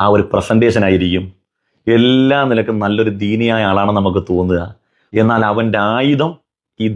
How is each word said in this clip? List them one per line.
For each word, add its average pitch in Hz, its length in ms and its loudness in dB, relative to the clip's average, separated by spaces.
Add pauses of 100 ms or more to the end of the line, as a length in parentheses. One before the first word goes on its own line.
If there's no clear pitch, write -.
ആ 101 120 2
ഒരു 101 160 2
പ്രസന്റേഷൻ 113 560 2
ആയിരിക്കും. 92 400 0 (720)
എല്ലാ 131 420 2 (120)
നിലക്കും 110 340 -2
നല്ലൊരു 104 360 0
ദീനിയായ 110 500 0
ആളാണ് 101 280 0
നമുക്ക് 95 320 0
തോന്നുക. 90 300 0 (600)
എന്നാൽ 113 300 2
അവൻ്റെ 110 280 -2 (140)
ആയുധം 143 400 0 (460)
ഈ 110 160 -2